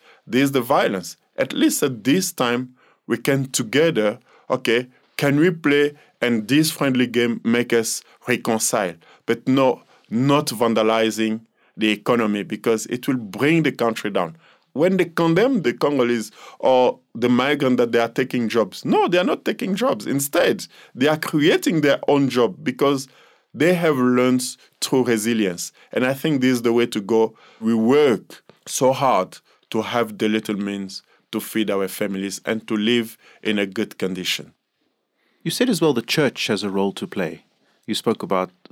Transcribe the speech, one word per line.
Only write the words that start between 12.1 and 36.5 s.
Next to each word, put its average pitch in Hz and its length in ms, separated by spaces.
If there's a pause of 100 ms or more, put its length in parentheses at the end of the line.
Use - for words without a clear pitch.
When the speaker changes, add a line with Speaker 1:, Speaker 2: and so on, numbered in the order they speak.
Speaker 1:
because 110 440
it 123 200
will 131 100
bring 123 460
the 139 80
country 113 380
down. 90 280 (360)
When 185 240
they 180 80
condemn 170 560
the 120 100
Congolese 120 600 (280)
or 127 400 (140)
the 120 160
migrant 131 480
that 117 160
they 117 60
are 117 100
taking 127 400
jobs, 104 340
no, 359 240
they 175 100
are 180 60
not 277 220
taking 202 300
jobs. 214 300
Instead, - 640 (260)
they 127 140
are 156 100
creating 156 640
their 143 200 (100)
own 139 180
job 120 340
because 139 460 (460)
they 156 200
have 165 240
learned 123 460 (380)
through 131 240
resilience. 110 680 (220)
And 123 120
I 131 80
think 139 280
this 127 100
is 120 120
the 117 100
way 120 140
to 117 120
go. 110 360 (260)
We 113 120
work 117 720 (240)
so - 240
hard 120 460 (320)
to 110 120
have 110 360
the 110 100
little 107 300
means 101 460 (280)
to 110 80
feed 107 320
our 98 160
families 98 580
and 110 220
to 113 80
live 113 420 (240)
in 107 160
a 101 80
good 101 320
condition. 92 560 (880)
Speaker 2:
You 165 100
said 247 180
as 185 100
well 156 140
the 120 80
church - 460
has 101 160